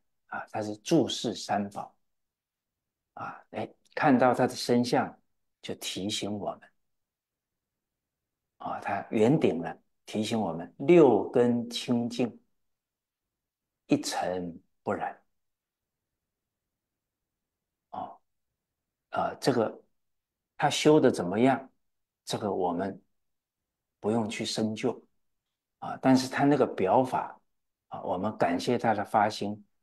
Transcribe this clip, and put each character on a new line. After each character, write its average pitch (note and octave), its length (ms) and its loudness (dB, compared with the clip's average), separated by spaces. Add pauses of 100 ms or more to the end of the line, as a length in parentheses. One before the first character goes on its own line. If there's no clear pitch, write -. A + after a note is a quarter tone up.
(260)
啊， - 240 -12
他 A2 120 -6
是 G#2 160 -8
注 C3+ 300 2
视 - 260 -6
三 G2+ 360 -4
宝。 - 240 -14 (1200)
啊， - 360 -12
哎， - 180 -8 (260)
看 D3 220 4
到 B2 160 4
他 B2+ 140 2
的 - 80 -6
身 B2 300 0
相， - 360 -2 (400)
就 - 160 -12
提 - 320 -8
醒 G#2 300 -6
我 F2 140 -6
们。 - 180 -20 (1900)
啊， - 220 -8
他 - 300 -6
圆 A#2+ 280 4
顶 F2+ 220 2
了， E2 160 -10 (300)
提 G#2+ 160 -4
醒 A2 180 -2
我 F2+ 120 -2
们 D#2+ 260 -12
六 C#3 500 6
根 A#2+ 400 2
清 A#2+ 400 -4
净， A#2 320 -4 (1500)
一 - 140 2
尘 F2+ 600 -6 (240)
不 G#2+ 80 -2
染。 F2 280 -6 (2750)
哦， - 300 -12 (880)
啊， - 300 -4
这 C#3+ 120 2
个 A2+ 300 -2 (720)
他 D3 140 0
修 D3+ 300 4
的 B2+ 100 6
怎 G2+ 160 -2
么 F#2+ 120 -2
样？ C3 300 2 (560)
这 - 140 -4
个 G#2 140 -4
我 F#2 200 -2
们 G2 300 -6 (960)
不 G#2 140 -2
用 A2+ 160 0
去 - 160 -6
深 A2 320 -2
究。 - 280 -4 (760)
啊， - 220 -10
但 C3 160 6
是 B2+ 120 -2
他 - 160 -2
那 C#3+ 120 4
个 B2 100 4
表 G2+ 360 2
法， - 380 -6 (480)
啊， - 140 -12
我 F#2 160 -4
们 G#2+ 180 -4
感 C3 220 0
谢 B2 180 0
他 A2+ 160 0
的 G#2 120 -2
发 G#2+ 260 2
心， G#2 340 -8 (180)